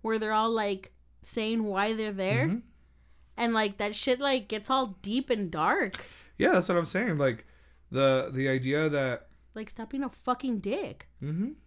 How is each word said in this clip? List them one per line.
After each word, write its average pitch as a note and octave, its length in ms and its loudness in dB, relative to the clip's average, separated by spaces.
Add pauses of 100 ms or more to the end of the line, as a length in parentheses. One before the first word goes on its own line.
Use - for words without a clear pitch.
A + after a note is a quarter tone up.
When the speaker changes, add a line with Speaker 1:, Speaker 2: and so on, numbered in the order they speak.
Speaker 1:
where A3 160 0
they're G#3+ 160 0
all, A3 160 4
like, G3+ 420 -2 (300)
saying A3+ 420 -2
why G3+ 300 0
they're G#3+ 180 -2
there. F#3+ 360 2
Speaker 2:
Mm-hmm. G#3+ 100 0 (800)
Speaker 1:
And, A#3 160 2
like, G#3+ 240 0
that G#3 160 -2
shit, B3+ 260 0
like, C4 280 0
gets G#3 200 -8
all C4 320 0
deep A#3+ 300 -2
and G#3 200 0
dark. F#3+ 540 0 (320)
Speaker 2:
Yeah, - 160 4
that's F3+ 160 4
what F3 80 2
I'm E3+ 80 2
saying. F3 320 -2
Like, C3 300 0 (440)
the, C3 400 2
the C3+ 200 0
idea C3+ 400 2
that C3+ 380 -2 (260)
Speaker 1:
Like, A3 160 -10
stop A3 200 -12
being C#4 140 -4
a B3+ 60 -4
fucking B3 480 -2
dick. A3 500 -6 (140)
Speaker 2:
Mm-hmm. F3 300 -2 (140)